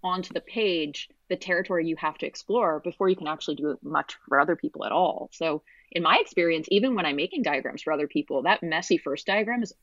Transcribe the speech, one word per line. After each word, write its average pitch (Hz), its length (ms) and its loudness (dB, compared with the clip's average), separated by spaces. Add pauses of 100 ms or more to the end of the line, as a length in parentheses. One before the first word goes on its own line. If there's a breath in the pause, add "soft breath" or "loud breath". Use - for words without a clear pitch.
onto 185 300 -4
the 170 80 -4
page 170 680 -2 (200)
the 185 60 -2
territory 180 500 -2
you 160 120 -2
have 156 200 -4
to 160 80 -6
explore 185 540 0
before 180 300 -2
you 185 60 4
can 170 120 -6
actually 156 280 -4
do 143 280 -2
much 143 320 -2 (120)
for 135 120 6
other 156 160 4
people - 280 -6
at 101 80 -4
all. - 400 0
So 156 300 -2 (300 soft breath)
in 170 100 -2
my 185 180 6
experience, 165 520 0
even 226 240 4
when 180 100 0
I'm 143 120 0
making 220 260 -2
diagrams 135 400 -2
for 156 100 0
other 147 140 0
people, 143 360 -2
that 185 200 2
messy 165 340 2
first - 300 -6
diagram 214 340 0
is 196 220 -6